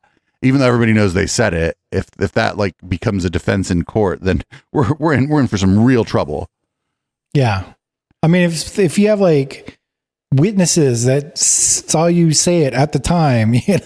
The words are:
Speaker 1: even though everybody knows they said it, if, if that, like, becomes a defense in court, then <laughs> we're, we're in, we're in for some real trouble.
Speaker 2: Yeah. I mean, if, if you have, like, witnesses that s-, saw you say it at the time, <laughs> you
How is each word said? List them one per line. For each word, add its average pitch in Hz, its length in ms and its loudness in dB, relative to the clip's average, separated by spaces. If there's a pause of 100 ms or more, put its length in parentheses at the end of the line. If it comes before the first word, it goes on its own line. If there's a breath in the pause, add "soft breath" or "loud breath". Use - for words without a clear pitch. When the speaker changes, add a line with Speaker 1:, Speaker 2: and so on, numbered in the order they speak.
(440)
Speaker 1:
even 131 160 2
though 127 80 2
everybody 117 260 2
knows 104 220 0
they 95 100 0
said 101 300 -2
it, 82 200 -2 (160)
if, 95 140 -4 (140)
if 95 140 -4
that, 104 220 -2
like, 98 200 -4 (120)
becomes 92 380 -4
a 87 60 -2
defense 95 400 -4
in 87 120 0
court, 101 380 -4
then 90 220 -2 (140)
<laughs> - 140 -20
we're, 139 280 0
we're 156 140 0
in, 135 140 0
we're 151 120 0
in 123 80 2
for 107 100 -4
some 98 260 2
real 120 220 2
trouble. 80 460 -6 (800)
Speaker 2:
Yeah. 113 300 0 (580)
I 160 60 0
mean, 175 160 4
if, 170 340 -4
if 190 220 0
you 208 80 4
have, 214 120 2
like, 151 600 -2 (520)
witnesses 151 760 2
that 143 260 0
s-, - 560 -2
saw 160 180 0
you 175 260 2
say 175 300 2
it 131 140 0
at 139 160 0
the - 80 -2
time, 123 540 2
<laughs> - 140 0
you 185 180 2